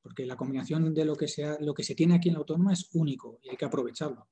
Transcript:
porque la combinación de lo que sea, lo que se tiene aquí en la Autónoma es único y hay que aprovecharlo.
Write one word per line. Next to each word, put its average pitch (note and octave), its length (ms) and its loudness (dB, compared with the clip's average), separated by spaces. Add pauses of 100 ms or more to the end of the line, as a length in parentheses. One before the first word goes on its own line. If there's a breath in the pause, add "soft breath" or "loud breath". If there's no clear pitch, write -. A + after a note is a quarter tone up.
porque B2+ 260 -10
la B2+ 100 -8
combinación C#3+ 560 0
de D#3 120 2
lo D3+ 100 0
que D3+ 140 -2
sea, D3+ 320 -4
lo D3 140 -2
que - 100 -6
se C#3 100 -6
tiene E3+ 200 6
aquí F3 140 6
en E3+ 60 4
la D#3 60 -4
Autónoma E3+ 320 2
es F3+ 220 -2
único C#3+ 480 0
y - 80 -16
hay C3 60 -8
que D3 100 -4
aprovecharlo. B2+ 640 -4